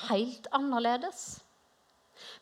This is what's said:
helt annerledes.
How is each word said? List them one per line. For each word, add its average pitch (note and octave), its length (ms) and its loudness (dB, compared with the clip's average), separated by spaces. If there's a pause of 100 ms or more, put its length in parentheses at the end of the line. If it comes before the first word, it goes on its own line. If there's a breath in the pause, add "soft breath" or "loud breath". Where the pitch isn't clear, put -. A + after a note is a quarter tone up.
helt A#3 480 0
annerledes. B3+ 840 0 (1040 loud breath)